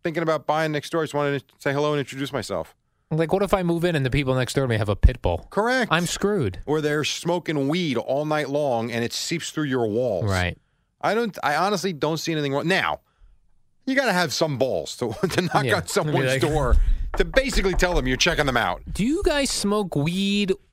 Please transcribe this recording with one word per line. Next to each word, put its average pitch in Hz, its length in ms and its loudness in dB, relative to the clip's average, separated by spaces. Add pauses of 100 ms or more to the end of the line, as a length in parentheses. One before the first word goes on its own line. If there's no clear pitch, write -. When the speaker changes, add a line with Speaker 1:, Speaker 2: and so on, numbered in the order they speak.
Speaker 1:
thinking 170 180 -2
about 160 240 0
buying 156 260 0
next 147 180 -4
door. 165 120 0
I - 20 -2
just 143 100 -8
wanted 143 260 0
to - 180 -20
say 143 140 -2
hello 147 200 0
and 147 80 0
introduce 135 320 -8
myself." 98 420 -6 (360)
Speaker 2:
Like, 160 220 0
what 196 100 2
if 196 120 2
I 190 80 0
move 170 220 0
in 175 100 2
and 135 100 2
the 123 60 0
people 131 240 0
next 127 200 0
door 139 100 2
to 127 40 -2
me 113 80 2
have 107 120 0
a 101 80 0
pit - 260 6
bull? 87 280 0
Speaker 1:
Correct. 233 420 0
Speaker 2:
I'm 165 140 2
screwed. 180 600 -2
Speaker 1:
Or 151 140 0
they're 147 240 -2
smoking 165 640 -2
weed 156 280 0
all 135 280 -2
night 151 260 -2
long 123 400 0
and 117 140 -2
it 113 80 -4
seeps - 380 -6
through 156 140 -4
your 127 220 0
walls. 110 440 0
Speaker 2:
Right. 90 280 -2 (420)
Speaker 1:
I 180 140 0
don't. 226 280 -2
I 147 140 0
honestly 185 360 -2
don't 156 260 -2
see 151 140 -6
anything 147 200 -2
wrong. 143 160 -2
Now, 113 320 0 (880)
you 262 80 -2
gotta 254 180 2
have 175 200 2
some 151 260 0
balls 104 400 -2
to, 113 140 -2
<laughs> 175 160 -2
to 165 140 0
knock 156 220 0
Speaker 2:
Yeah. 156 120 2
Speaker 1:
on 165 100 -4
someone's 156 400 0
Speaker 2:
Be - 60 -
like 135 80 0
Speaker 1:
door 147 360 4 (420)
to 185 60 2
basically 214 500 2
tell 180 200 2
them 135 120 2
you're 127 100 2
checking 147 300 2
them 123 100 0
out. 95 260 0 (100)
Speaker 2:
Do 190 120 -2
you 320 200 0
guys 285 260 2
smoke 202 460 -2
weed 190 560 0 (200)